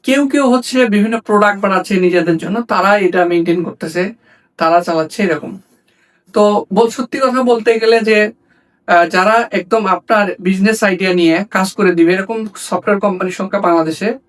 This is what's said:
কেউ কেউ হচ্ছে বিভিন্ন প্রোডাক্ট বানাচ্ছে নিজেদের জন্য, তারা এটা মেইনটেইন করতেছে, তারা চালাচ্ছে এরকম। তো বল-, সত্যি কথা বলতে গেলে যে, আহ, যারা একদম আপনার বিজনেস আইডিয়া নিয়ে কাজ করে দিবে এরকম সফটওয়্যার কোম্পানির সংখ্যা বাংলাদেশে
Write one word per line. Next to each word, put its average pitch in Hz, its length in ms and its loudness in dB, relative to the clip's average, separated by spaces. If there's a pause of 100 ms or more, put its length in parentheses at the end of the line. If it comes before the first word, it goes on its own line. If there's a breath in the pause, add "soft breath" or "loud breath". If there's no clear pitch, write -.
কেউ 277 240 2
কেউ 277 220 0
হচ্ছে 247 360 0
বিভিন্ন 220 340 0
প্রোডাক্ট 208 420 0
বানাচ্ছে 190 340 -2
নিজেদের 175 420 2
জন্য, 185 240 -4
তারা 202 360 0
এটা 185 280 0
মেইনটেইন 170 380 0
করতেছে, 175 500 -6 (440 soft breath)
তারা 170 240 2
চালাচ্ছে 165 420 -4
এরকম। 151 360 -4 (760)
তো 208 400 2
বল-, 233 160 2
সত্যি 254 300 -6
কথা 254 240 0
বলতে 233 360 2
গেলে 226 220 2
যে, 214 300 0 (560)
আহ, 170 220 4
যারা 214 420 2
একদম 202 340 -2
আপনার 202 420 0 (120)
বিজনেস 190 440 0
আইডিয়া 190 300 0
নিয়ে 175 380 2
কাজ 190 220 -2
করে 185 220 0
দিবে 170 180 4
এরকম 214 320 -4 (100)
সফটওয়্যার 202 440 -4
কোম্পানির 185 340 -2
সংখ্যা 196 260 -6
বাংলাদেশে 170 540 0 (160)